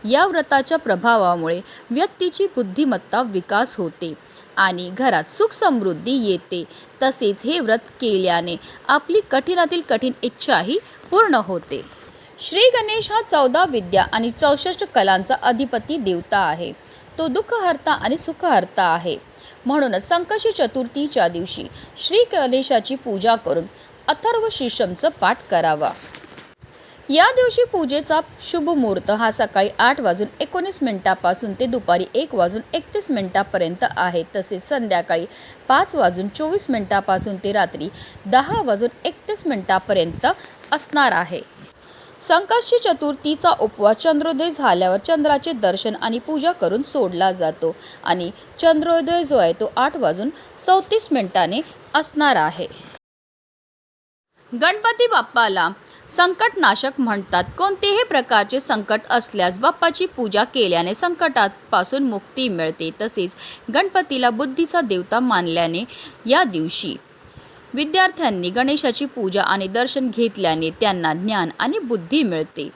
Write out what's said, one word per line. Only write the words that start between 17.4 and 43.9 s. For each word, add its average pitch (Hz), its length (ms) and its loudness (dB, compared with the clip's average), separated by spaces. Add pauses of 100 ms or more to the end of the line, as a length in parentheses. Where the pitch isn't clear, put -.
आणि 269 260 -2
सुखहर्ता 294 680 0
आहे. 170 320 0 (500)
म्हणूनच 254 420 0
संकष्टी 403 440 0
चतुर्थीच्या 254 760 -2
दिवशी 170 360 -6 (340)
श्री 381 200 0 (160)
गणेशाची 262 640 0
पूजा 226 400 0
करून 165 280 -2 (440)
अथर्व 440 440 0
शीर्षमचं 226 580 -2 (120)
पाठ 185 160 2 (140)
करावा. 160 380 2 (1200)
या 330 260 6
दिवशी 494 280 2
पूजेचा 311 560 0 (220)
शुभ 330 280 -2
मुहूर्त 208 420 0
हा 220 200 2
सकाळी 208 380 0 (100)
आठ 269 220 4
वाजून 202 260 0 (120)
एकोणीस 370 420 -4
मिनिटापासून 190 720 -2
ते 247 120 -2
दुपारी 185 400 0 (100)
एक 269 200 -2
वाजून 190 260 0 (120)
एकतीस 370 380 -6
मिनिटापर्यंत 190 800 -2
आहे. 170 340 -2 (120)
तसेच 185 340 -6
संध्याकाळी 190 560 0 (420)
पाच 285 280 2
वाजून 185 320 2
चोवीस 311 420 -4
मिनिटापासून 196 760 -2
ते 202 80 -2
रात्री 180 380 -2 (360)
दहा 277 360 2
वाजून 240 440 -2
एकतीस 403 420 -6
मिनिटापर्यंत 190 800 0 (440)
असणार 294 400 2
आहे. 170 300 -2 (800)
संकष्टी 453 640 2
चतुर्थीचा 302 640 0 (120)
उपवास 214 340 2